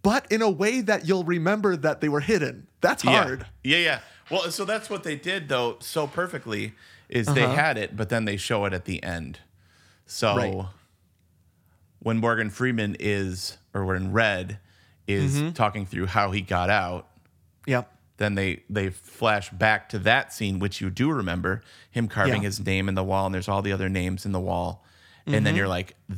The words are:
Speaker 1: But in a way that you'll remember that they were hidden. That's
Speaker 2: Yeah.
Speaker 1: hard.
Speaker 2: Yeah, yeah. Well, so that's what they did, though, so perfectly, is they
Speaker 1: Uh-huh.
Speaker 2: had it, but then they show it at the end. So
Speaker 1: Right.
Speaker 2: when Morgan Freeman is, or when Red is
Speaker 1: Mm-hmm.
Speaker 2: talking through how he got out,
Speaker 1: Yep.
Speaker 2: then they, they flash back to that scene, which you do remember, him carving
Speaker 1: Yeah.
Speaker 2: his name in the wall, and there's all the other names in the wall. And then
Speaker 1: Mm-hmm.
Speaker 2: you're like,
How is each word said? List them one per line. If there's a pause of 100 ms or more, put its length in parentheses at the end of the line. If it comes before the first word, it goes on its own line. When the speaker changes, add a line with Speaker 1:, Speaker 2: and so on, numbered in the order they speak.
Speaker 1:
But
in
a
way
that
you'll
remember
that
they
were
hidden. (140)
That's
Speaker 2:
Yeah.
Speaker 1:
hard. (180)
Speaker 2:
Yeah,
yeah. (300)
Well,
so
that's
what
they
did,
though,
so
perfectly, (340)
is
they
Speaker 1:
Uh-huh.
Speaker 2:
had
it,
but
then
they
show
it
at
the
end. (640)
So
Speaker 1:
Right. (1300)
Speaker 2:
when
Morgan
Freeman
is, (160)
or
when
Red (480)
is
Speaker 1:
Mm-hmm.
Speaker 2:
talking
through
how
he
got
out, (580)
Speaker 1:
Yep. (260)
Speaker 2:
then
they,
they
flash
back
to
that
scene,
which
you
do
remember, (280)
him
carving
Speaker 1:
Yeah.
Speaker 2:
his
name
in
the
wall,
and
there's
all
the
other
names
in
the
wall. (420)
And
then
Speaker 1:
Mm-hmm.
Speaker 2:
you're
like, (220)